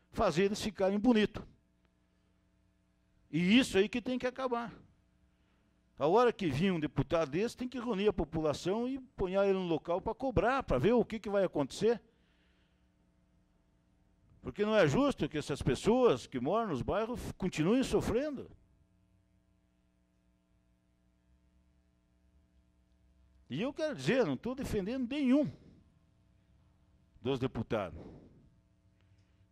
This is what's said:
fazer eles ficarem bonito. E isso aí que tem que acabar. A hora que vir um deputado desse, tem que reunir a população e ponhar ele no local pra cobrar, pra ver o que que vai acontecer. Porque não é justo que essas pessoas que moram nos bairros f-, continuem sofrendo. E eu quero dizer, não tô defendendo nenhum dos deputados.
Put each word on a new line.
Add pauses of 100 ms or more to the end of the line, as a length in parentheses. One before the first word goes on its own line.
(100)
fazer
eles
ficarem
bonito. (1800)
E
isso
aí
que
tem
que
acabar. (1300)
A
hora
que
vir
um
deputado
desse,
tem
que
reunir
a
população
e
ponhar
ele
no
local
pra
cobrar,
pra
ver
o
que
que
vai
acontecer. (2500)
Porque
não
é
justo
que
essas
pessoas
que
moram
nos
bairros
f-,
continuem
sofrendo. (4000)
E
eu
quero
dizer,
não
tô
defendendo
nenhum (1700)
dos
deputados. (1500)